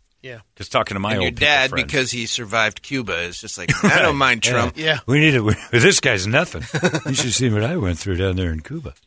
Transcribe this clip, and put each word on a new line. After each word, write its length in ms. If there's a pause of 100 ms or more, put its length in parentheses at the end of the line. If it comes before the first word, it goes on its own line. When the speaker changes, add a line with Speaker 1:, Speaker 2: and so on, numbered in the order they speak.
(220)
Speaker 1:
Yeah. 180 (140)
Speaker 2:
'Cause 140
talking 280
to 20
my 140
Speaker 3:
And 80
Speaker 2:
old 40
Speaker 3:
your 80
Speaker 2:
people 140
Speaker 3:
dad, 240
Speaker 2:
friends 160
Speaker 3:
because 240
he 160
survived 560
Cuba, 380
is 200
just 160
like, 140
Speaker 2:
<laughs> 140
Speaker 3:
"I 180
don't 140
mind 280
Speaker 2:
Yeah. 80
Speaker 3:
Trump." 240
Speaker 1:
Yeah. 300
Speaker 2:
We 140
need 100
to, 140
we, 180
<laughs> 100
this 280
guy's 260
nothing. 380 (420)
You 80
should 180
see 160
what 160
I 140
went 200
through 180
down 200
there 160
in 80
Cuba. 320 (140)